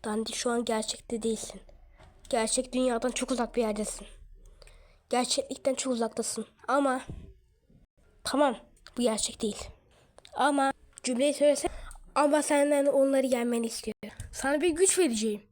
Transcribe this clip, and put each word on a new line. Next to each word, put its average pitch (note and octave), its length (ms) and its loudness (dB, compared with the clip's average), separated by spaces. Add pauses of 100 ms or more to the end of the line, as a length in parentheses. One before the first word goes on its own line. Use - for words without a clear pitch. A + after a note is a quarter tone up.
Dandi, A3 300 -4
şu - 180 -2
an A#3 140 0
gerçekte A3 580 -4
değilsin. A3 380 -4 (680)
Gerçek B3 440 0
dünyadan B3+ 380 0
çok B3 200 -4
uzak A#3 240 -2
bir A#3+ 60 2
yerdesin. G#3+ 460 -4 (1000)
Gerçeklikten B3+ 640 0
çok C4 180 -2
uzaktasın. A3+ 540 -4 (200)
Ama C4 340 2 (1200)
tamam, C4+ 340 0 (400)
bu A#3+ 40 -2
gerçek A3 400 -2
değil. G#3 160 -4 (760)
Ama C#4 400 2 (300)
cümleyi B3+ 300 2
söylesem, C#4+ 380 2 (440)
ama D4 260 4
senden C#4+ 440 4
onları C4+ 400 4
yenmeni A#3+ 420 0
istiyorum. - 420 -10 (240)
Sana C#4 280 0
bir F4 80 4
güç F4+ 300 4
vereceğim. A3 520 0